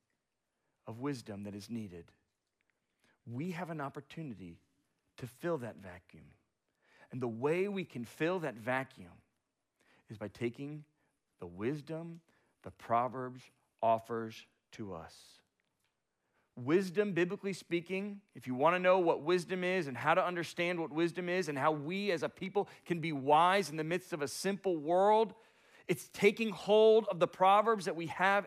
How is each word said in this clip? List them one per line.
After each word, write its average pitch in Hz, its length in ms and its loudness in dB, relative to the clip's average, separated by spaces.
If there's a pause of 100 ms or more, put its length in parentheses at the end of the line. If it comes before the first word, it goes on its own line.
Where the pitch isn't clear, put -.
(880)
of 110 120 -14
wisdom 117 460 -8
that 101 100 -10
is 101 160 -14
needed. 98 340 -10 (1200)
We 131 260 -8
have 165 180 -8
an 160 100 -8
opportunity 135 800 -12 (600)
to 131 80 -10
fill 165 320 -6
that 117 180 -12
vacuum. 90 480 -20 (840)
And 131 100 -10
the 123 80 -2
way 151 400 0
we 196 160 -4
can 120 200 -10
fill 175 360 -2
that 143 140 -6
vacuum 113 580 -6 (960)
is 110 100 -14
by 104 100 -8
taking 143 560 -8 (560)
the 92 60 -12
wisdom 151 720 -8 (420)
the 110 80 -14
Proverbs 127 720 -4 (400)
offers 113 640 -2 (260)
to 98 220 -10
us. 80 200 -14 (1400)
Wisdom, 185 560 2
biblically 180 420 -2
speaking, 190 640 -6 (140)
if 127 120 -14
you 127 80 -4
want 151 220 4
to - 20 0
know 185 200 6
what 165 240 2
wisdom 180 420 0
is 180 240 0
and 127 80 -8
how 139 180 2
to 180 100 4
understand 175 540 -2
what 165 120 -4
wisdom 170 380 -2
is 180 200 0
and 143 100 -4
how 147 140 4
we 180 380 -4
as 165 120 0
a 151 60 -2
people 185 400 -4 (160)
can 175 160 -4
be 156 120 -4
wise 151 580 4
in 151 60 -8
the 156 80 -4
midst 175 280 -4
of 160 80 -6
a 143 80 -2
simple 190 480 -2
world, 190 580 4 (540)
it's - 240 -4
taking 220 380 2
hold 214 600 6
of 180 80 -4
the 170 80 4
Proverbs 202 600 4
that 175 100 -4
we 170 100 -6
have 196 400 2